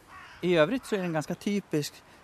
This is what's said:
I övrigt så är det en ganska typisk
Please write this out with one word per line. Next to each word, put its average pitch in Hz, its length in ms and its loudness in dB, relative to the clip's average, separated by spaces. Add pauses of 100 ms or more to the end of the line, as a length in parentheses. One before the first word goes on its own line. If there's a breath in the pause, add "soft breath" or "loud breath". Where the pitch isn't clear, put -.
(400)
I 175 160 2
övrigt 170 300 2
så - 80 -4
är 196 40 0
det 185 60 -4
en 175 80 -4
ganska 156 220 -4
typisk - 680 -4 (220 loud breath)